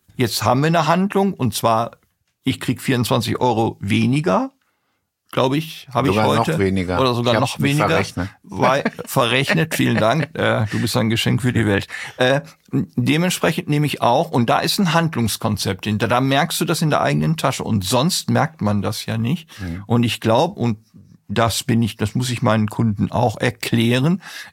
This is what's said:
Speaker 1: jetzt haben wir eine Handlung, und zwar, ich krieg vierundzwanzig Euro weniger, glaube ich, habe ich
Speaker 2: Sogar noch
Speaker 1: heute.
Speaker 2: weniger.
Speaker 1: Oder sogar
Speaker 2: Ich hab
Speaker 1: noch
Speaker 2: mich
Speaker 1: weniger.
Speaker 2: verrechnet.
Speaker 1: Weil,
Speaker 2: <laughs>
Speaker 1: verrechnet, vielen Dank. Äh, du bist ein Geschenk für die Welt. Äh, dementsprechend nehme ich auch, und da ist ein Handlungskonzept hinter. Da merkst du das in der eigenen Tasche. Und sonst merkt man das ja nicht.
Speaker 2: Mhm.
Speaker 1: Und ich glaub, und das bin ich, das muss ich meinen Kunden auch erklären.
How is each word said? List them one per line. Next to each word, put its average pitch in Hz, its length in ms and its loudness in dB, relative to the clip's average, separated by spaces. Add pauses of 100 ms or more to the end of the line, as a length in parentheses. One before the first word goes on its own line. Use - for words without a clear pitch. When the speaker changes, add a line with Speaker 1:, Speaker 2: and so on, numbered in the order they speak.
(160)
Speaker 1:
jetzt 113 280 -2
haben 123 160 4
wir 147 80 2
eine 165 180 2
Handlung, 190 460 2
und 123 220 -2
zwar, 117 380 0 (520)
ich - 160 -2
krieg - 220 -4
vierundzwanzig 123 580 0
Euro 113 400 0
weniger, 143 720 0 (840)
glaube 131 260 2
ich, 160 340 -10
habe 127 180 2
ich - 40 2
Speaker 2:
Sogar 120 220 2
noch - 100 2
Speaker 1:
heute. 160 120 0
Speaker 2:
weniger. 95 420 0
Speaker 1:
Oder 131 140 2
sogar 120 180 0
Speaker 2:
Ich 113 40 4
hab - 40 2
Speaker 1:
noch 127 180 -2
Speaker 2:
mich 139 140 2
Speaker 1:
weniger. 147 160 2
Speaker 2:
verrechnet. 101 400 -2 (160)
Speaker 1:
Weil, 135 400 0 (100)
Speaker 2:
<laughs> - 120 -12
Speaker 1:
verrechnet, 139 680 0
vielen 123 220 0
Dank. 117 380 2
Äh, 110 360 0
du 113 100 -2
bist 117 160 -2
ein 113 140 0
Geschenk 120 320 0
für 127 100 0
die 113 140 2
Welt. 101 220 2 (300)
Äh, 135 240 2 (520)
dementsprechend 160 760 0
nehme 147 180 2
ich - 140 -6
auch, 127 300 2
und 120 180 0
da 139 120 2
ist - 180 -2
ein 180 160 0
Handlungskonzept 117 920 -2
hinter. 107 200 0
Da 120 140 2
merkst 139 400 0
du 180 40 -2
das 160 180 -2
in 156 80 2
der 139 100 2
eigenen 151 360 0
Tasche. 139 280 -2
Und 101 200 -2
sonst 127 460 0
merkt 120 320 0
man 104 180 0
das - 260 -6
ja 110 120 -4
nicht. 117 300 -4 (120)
Speaker 2:
Mhm. 90 260 -8
Speaker 1:
Und 120 180 2
ich 117 160 -2
glaub, 139 360 2
und 117 220 -2 (500)
das 113 360 0
bin 117 180 2
ich, 110 140 -2
das 110 180 -2
muss 127 160 -2
ich 120 100 -4
meinen 110 280 2
Kunden 104 420 0
auch 113 280 0
erklären. 123 840 0 (300)